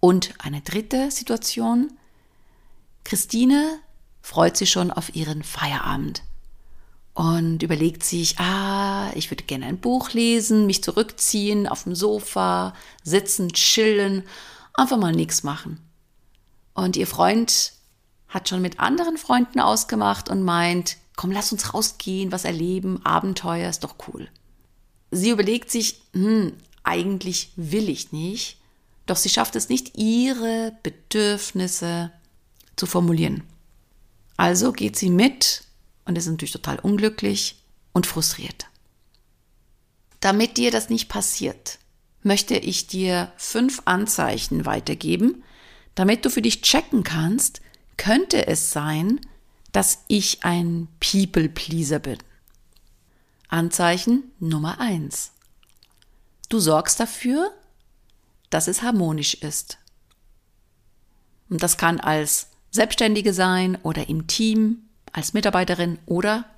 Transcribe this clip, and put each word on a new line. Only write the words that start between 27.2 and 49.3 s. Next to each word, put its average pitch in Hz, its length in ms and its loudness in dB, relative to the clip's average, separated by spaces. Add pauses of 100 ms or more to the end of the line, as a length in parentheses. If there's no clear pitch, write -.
will 180 340 -2
ich 135 220 -6
nicht.“ 170 480 -8 (480)
Doch 180 100 -2
sie - 120 0
schafft - 260 0
es 220 140 -4
nicht, - 280 -4
ihre 226 840 0
Bedürfnisse 185 1300 -2 (640)
zu - 120 -6
formulieren. 165 580 2 (920)
Also 180 360 2
geht - 240 -4
sie 190 140 0
mit 220 520 2 (420)
und 170 140 -2
ist 170 80 -4
natürlich 160 240 -4
total 143 300 -6
unglücklich 208 840 0 (300)
und 180 160 2
frustriert. - 580 -4 (1500)
Damit 202 380 2
dir 240 160 2
das 226 180 0
nicht 226 180 -2
passiert, - 680 -6 (460)
möchte 202 320 2
ich - 320 -4
dir 185 480 -2
fünf 254 480 -2
Anzeichen - 840 0
weitergeben, 175 800 0 (500)
damit 202 300 2
du 254 60 2
für 240 120 -2
dich 226 200 0
checken 262 420 2
kannst, 165 560 0 (360)
könnte 339 520 4
es - 240 0
sein, 156 480 0 (500)